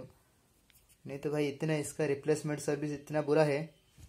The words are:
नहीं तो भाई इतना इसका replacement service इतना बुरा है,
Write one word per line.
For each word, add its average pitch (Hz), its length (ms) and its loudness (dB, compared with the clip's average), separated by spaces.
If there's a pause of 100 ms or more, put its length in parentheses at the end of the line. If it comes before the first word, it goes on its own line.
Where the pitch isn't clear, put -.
(1040)
नहीं 139 140 -10
तो 143 120 -2
भाई 147 160 2
इतना 156 280 0
इसका 156 300 -2
replacement 147 540 0
service 147 320 -2
इतना 147 300 -2
बुरा 151 220 6
है, 147 160 2 (500)